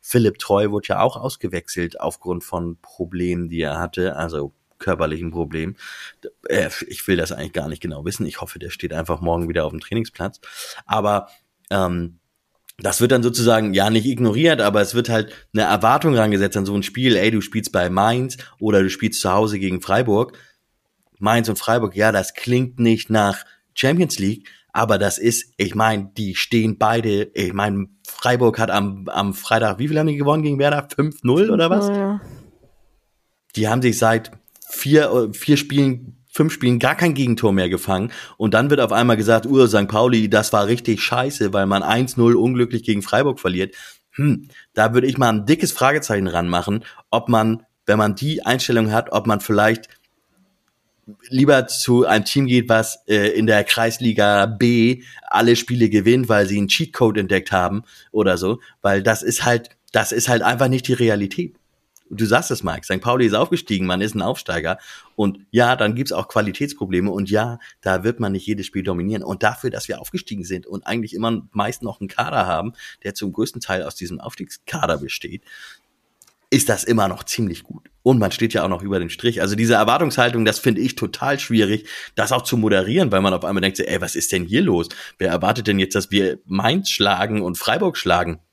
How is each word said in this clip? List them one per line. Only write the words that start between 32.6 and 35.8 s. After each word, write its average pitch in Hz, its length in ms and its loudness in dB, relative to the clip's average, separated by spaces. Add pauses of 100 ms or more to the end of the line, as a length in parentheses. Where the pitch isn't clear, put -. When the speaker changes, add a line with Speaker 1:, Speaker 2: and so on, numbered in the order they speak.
Speaker 1:
Die 107 120 0
haben 120 140 0
sich 120 160 2
seit 113 320 2 (400)
vier, 127 640 4
vier 147 240 2
Spielen, 139 560 0 (160)